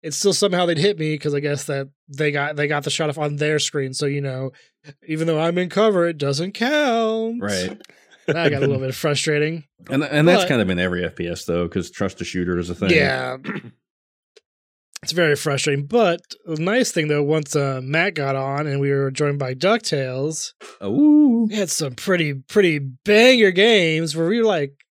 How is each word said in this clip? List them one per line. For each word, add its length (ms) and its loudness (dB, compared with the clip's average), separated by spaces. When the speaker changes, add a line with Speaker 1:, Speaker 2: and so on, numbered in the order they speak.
Speaker 1:
It's 140 -8
still 160 2
somehow 340 2
they'd 100 0
hit 220 0
me 180 -2
'cause 160 -4
I 60 0
guess 240 -4
that 240 -6
they 220 -2
got, 280 -4
they 100 0
got 160 -2
the 80 -4
shot 180 -2
off 80 -6
on 200 -4
their 200 0
screen. 360 -4
So, 120 -4
you 160 -2
know, 300 -6
even 180 -2
though 140 0
I'm 180 0
in 120 -2
cover, 380 2
it 120 -6
doesn't 320 -4
count. 920 -2
Speaker 2:
Right. 400 -4
Speaker 1:
That 240 0
got 100 -2
a 60 2
little 100 0
Speaker 2:
<laughs> 80 -4
Speaker 1:
bit 80 -6
frustrating. 680 -2
Speaker 2:
And, 140 0
and 240 4
that's 160 6
Speaker 1:
But 60 -2
Speaker 2:
kind 120 2
of 80 2
in 80 0
every 260 0
F 120 -6
P 120 -6
S 180 -8
though, 220 0
'cause 220 -6
trust 300 -6
the 60 -6
shooter 340 -2
is 100 -6
a 60 -8
thing. 160 0
Speaker 1:
Yeah. 460 0
It's 100 -10
very 240 2
frustrating. 520 -2
But 340 2
the 160 -6
nice 300 0
thing 160 -2
though, 160 0
once, 320 -2
uh, 280 0
Matt 300 -2
got 220 -4
on 320 -4
and 120 -2
we 120 0
were 180 0
joined 300 -2
by 160 -4
DuckTales, 1000 -2
Speaker 2:
Ooh. 680 4
Speaker 1:
we 60 -6
had 160 -2
some 240 -4
pretty, 400 0
pretty 420 2
banger 720 4
games 680 2
where 120 0
we 100 2
were 80 2
like 300 0